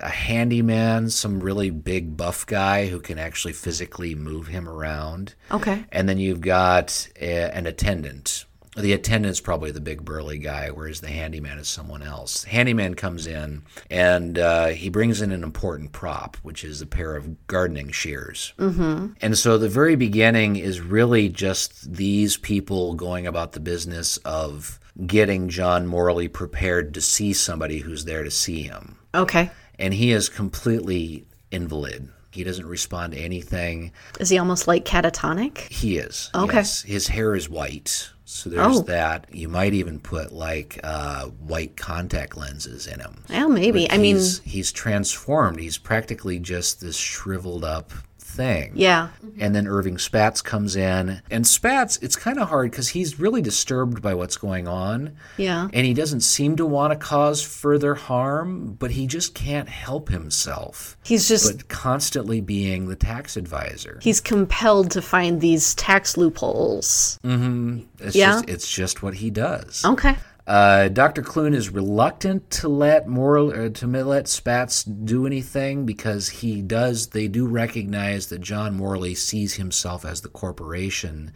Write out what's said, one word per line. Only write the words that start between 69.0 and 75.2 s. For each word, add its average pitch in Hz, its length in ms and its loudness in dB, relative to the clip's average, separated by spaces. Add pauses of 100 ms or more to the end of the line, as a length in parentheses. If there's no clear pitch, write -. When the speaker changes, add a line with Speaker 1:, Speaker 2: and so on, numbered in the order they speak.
Speaker 1:
what 98 120 -4
he 107 140 -6
does. 117 560 -4
Speaker 2:
Okay. - 300 6 (300)
Speaker 1:
Uh, 101 440 8
Doctor 135 320 4
Clune 151 320 2
is 110 160 0
reluctant 107 800 0
to - 180 -2
let 147 400 6
Morley, 135 600 4
uh, - 20 -4
to 110 180 -6
let 131 380 0
Spatz - 580 0
do 110 420 0